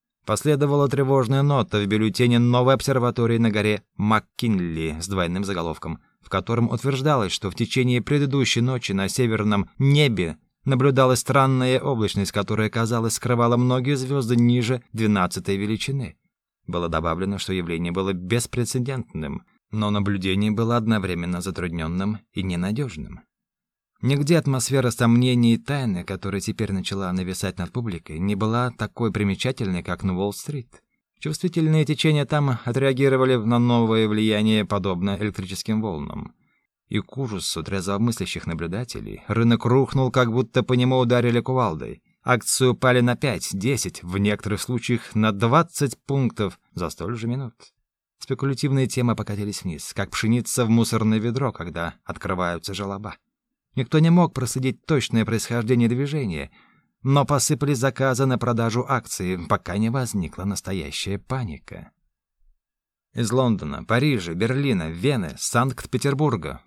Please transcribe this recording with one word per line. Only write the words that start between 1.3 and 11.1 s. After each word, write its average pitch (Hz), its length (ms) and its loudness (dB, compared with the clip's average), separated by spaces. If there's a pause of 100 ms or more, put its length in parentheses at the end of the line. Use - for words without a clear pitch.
нота 131 360 2
в 104 60 0
бюллетене 110 540 2
новой 123 340 4
обсерватории 120 640 2
на 113 140 4
горе 104 320 0 (120)
МакКинли 90 1040 0
с 90 80 -8
двойным 95 380 -2
заголовком, 85 540 -6 (220)
в - 80 -20
котором 117 420 0
утверждалось, 131 600 0
что 95 200 -4
в - 40 -14
течение 123 460 0
предыдущей 139 600 0
ночи 123 300 -2
на 98 160 0
северном 107 680 0
небе 135 600 2 (280)
наблюдалась 131 540 4